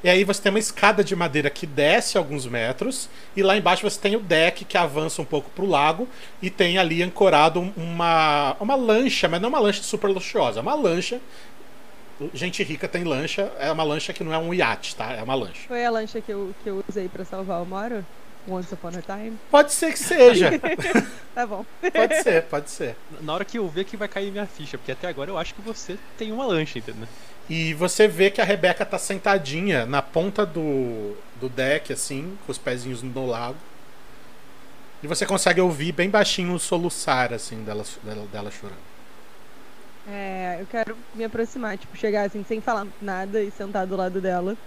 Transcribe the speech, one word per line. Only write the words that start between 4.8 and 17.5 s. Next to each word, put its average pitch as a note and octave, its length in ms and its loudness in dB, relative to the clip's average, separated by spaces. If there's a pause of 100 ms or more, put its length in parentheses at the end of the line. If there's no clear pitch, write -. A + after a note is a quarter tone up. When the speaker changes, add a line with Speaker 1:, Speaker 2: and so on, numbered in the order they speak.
Speaker 1:
um - 20 -2
pouco C#3 260 -2
pro F#3 140 -4
lago. E3 440 4 (340)
E F#3 80 -2
tem F3+ 260 2
ali E3+ 280 4
ancorado E3+ 560 6
um, F#3 160 -4
uma, D#3+ 840 4
uma A3+ 160 0
lancha, A#3 540 4
mas E3+ 120 2
não A3 80 0
uma D4 120 2
lancha G#3 200 4
super G#3 280 -2
luxuosa. F3+ 500 2
É - 20 -2
uma G#3+ 140 0
lancha. A3+ 460 0 (1120)
Gente F3 300 -2
rica B2+ 240 -4
tem F3 160 -2
lancha. E3 560 0
É C#3+ 100 0
uma D#3+ 140 2
lancha D3+ 280 -2
que - 120 -6
não D#3+ 100 -2
é D#3+ 40 2
um E3 140 -2
iate, C#3 440 0
tá? A2+ 160 -4
É A2+ 100 -6
uma C3 140 -2
lancha. G#2 320 -6
Speaker 2:
Foi A#3+ 180 -2
a A#3+ 60 4
lancha A3 280 -4
que G#3+ 120 -8
eu, G3+ 200 -6 (120)
que A3+ 60 -4
eu G3 180 -4
usei F#3 200 -4
pra F#3 160 -8
salvar F#3 380 -6